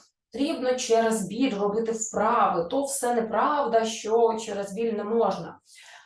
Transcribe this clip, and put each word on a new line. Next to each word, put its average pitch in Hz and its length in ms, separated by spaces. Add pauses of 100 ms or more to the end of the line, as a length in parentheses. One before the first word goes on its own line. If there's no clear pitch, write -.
(320)
потрібно 254 440
через 226 520
біль 226 280
робити 208 360
вправи, 208 760
то 269 140
все 240 300
неправда, 226 720
що 220 540
через 196 340
біль 226 200
не 208 100
можна. 208 560 (460)